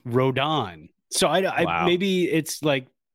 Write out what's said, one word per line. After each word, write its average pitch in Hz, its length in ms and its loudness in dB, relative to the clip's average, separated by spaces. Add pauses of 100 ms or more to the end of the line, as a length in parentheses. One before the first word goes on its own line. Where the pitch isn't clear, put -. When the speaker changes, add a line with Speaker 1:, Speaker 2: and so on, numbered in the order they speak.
Speaker 1:
Rodon." 127 800 0 (220)
So - 180 0
I, 151 140 2
I, - 220 0
Speaker 2:
Wow. 87 220 0
Speaker 1:
maybe 180 440 2
it's, 151 340 -2
like, 135 240 0 (260)